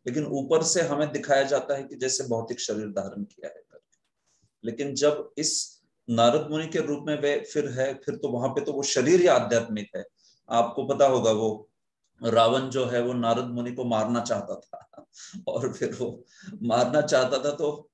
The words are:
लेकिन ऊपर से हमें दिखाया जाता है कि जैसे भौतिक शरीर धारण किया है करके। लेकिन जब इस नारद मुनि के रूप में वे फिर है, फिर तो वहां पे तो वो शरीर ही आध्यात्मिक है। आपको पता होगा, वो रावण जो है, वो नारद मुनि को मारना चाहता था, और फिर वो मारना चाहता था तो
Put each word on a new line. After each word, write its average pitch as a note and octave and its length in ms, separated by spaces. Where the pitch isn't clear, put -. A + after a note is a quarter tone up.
लेकिन C#3+ 180
ऊपर C#3 380
से E3+ 180
हमें D3 300
दिखाया C#3 320
जाता C#3 320
है C3+ 80
कि B2+ 120
जैसे B2+ 280
भौतिक A#2 360
शरीर G#2+ 280
धारण G2 360
किया - 240
है - 240
करके। - 260
लेकिन C3+ 300
जब D3 420
इस - 440
नारद A#2+ 420
मुनि D#3 160
के E3 120
रूप D3 280
में D3 140
वे C#3+ 180
फिर C#3+ 160
है, C3 240
फिर - 220
तो - 140
वहां C3 200
पे C#3+ 120
तो C#3+ 120
वो C#3 100
शरीर C#3+ 380
ही F3 60
आध्यात्मिक A2+ 680
है। G2 100
आपको A#2+ 380
पता C#3 180
होगा, A#2+ 260
वो A2 380
रावण A#2 460
जो B2+ 160
है, A#2+ 160
वो B2 120
नारद A#2+ 320
मुनि A#2+ 260
को B2+ 120
मारना A#2 380
चाहता G2+ 340
था, - 280
और - 260
फिर - 220
वो - 280
मारना B2 380
चाहता C3 440
था C#3+ 100
तो D3 380